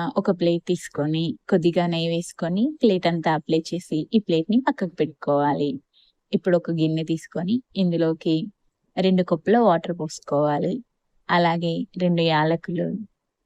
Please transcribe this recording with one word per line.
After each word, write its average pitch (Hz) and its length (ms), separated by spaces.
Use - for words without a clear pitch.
ఒక 196 160
ప్లేట్ 175 340
తీసుకొని 160 580
కొద్దిగా 175 400
నెయ్యి 165 220
వేసుకొని 175 540
ప్లేట్ 190 300
అంతా 170 260
అప్లై 160 300
చేసి 170 440
ఈ 226 120
ప్లేట్ని 175 420
పక్కకు 208 340
పెట్టుకోవాలి. 147 760
ఇప్పుడు 180 260
ఒక 170 140
గిన్నె 160 320
తీసుకొని 165 520
ఇందులోకి 165 600
రెండు 185 260
కప్పుల 180 360
వాటర్ 175 380
పోసుకోవాలి. 151 760
అలాగే 170 440
రెండు 180 260
యాలకులు, 165 640